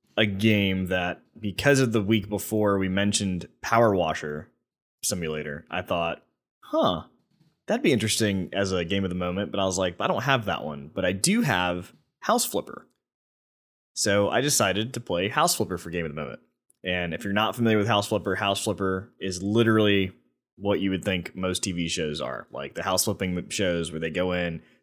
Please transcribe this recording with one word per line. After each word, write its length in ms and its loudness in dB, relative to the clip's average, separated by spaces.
a 80 4
game 640 2
that, 340 -2
because 400 2
of 140 2
the 80 2
week 260 2
before 520 0
we 100 0
mentioned 580 0
Power 340 4
Washer 540 -2
Simulator, 680 -4
I 140 -4
thought, 380 -2
"Huh, 420 0
that'd 160 0
be 100 4
interesting 580 0
as 220 0
a 100 0
game 220 -2
of 40 -2
the 60 -4
moment," 360 -4
but 100 -4
I 40 2
was 120 0
like, 240 0
"I 60 0
don't 160 -2
have 220 0
that 200 -4
one, 280 -10
but 120 -2
I 80 2
do 300 4
have 500 0
House 240 0
Flipper." 400 -6
So 360 2
I 120 0
decided 520 0
to 60 -8
play 300 -2
House 260 2
Flipper 220 -2
for 120 -12
game 160 -4
of 80 -6
the 80 -8
moment. 180 -10
And 300 -2
if 100 -8
you're 100 -4
not 220 0
familiar 220 4
with 100 2
House 200 2
Flipper, 280 -2
House 280 0
Flipper 560 -2
is 240 -6
literally 680 4
what 220 0
you 120 0
would 120 0
think 320 -2
most 280 -4
T 80 -2
V 160 -2
shows 340 -4
are. 300 -8
Like 240 -10
the 80 -6
house 220 0
flipping 440 -2
shows 420 0
where 80 -8
they 100 -4
go 240 -2
in, 280 -4